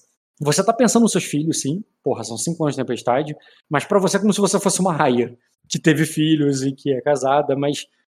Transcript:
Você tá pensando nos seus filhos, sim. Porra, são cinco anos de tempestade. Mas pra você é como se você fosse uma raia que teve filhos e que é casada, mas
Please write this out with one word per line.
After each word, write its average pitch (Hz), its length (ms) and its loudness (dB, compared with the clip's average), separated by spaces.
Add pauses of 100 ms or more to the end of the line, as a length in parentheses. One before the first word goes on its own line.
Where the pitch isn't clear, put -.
(400)
Você 151 240 0
tá 220 80 4
pensando 233 300 4
nos 220 100 4
seus 175 120 0
filhos, 151 360 -4
sim. 165 240 -4 (180)
Porra, 120 220 -4
são 113 140 -10
cinco 165 260 -4
anos 143 100 0
de 135 60 -6
tempestade. 127 560 -2 (320)
Mas 147 160 0
pra 202 140 0
você 190 180 2
é 185 40 0
como 208 120 2
se 202 80 -2
você 196 180 2
fosse - 220 0
uma - 140 0
raia 120 420 0 (320)
que - 100 -6
teve 156 280 2
filhos 147 560 0
e 135 100 -2
que 135 220 -4
é 123 80 -4
casada, 143 520 0
mas 139 320 -4 (320)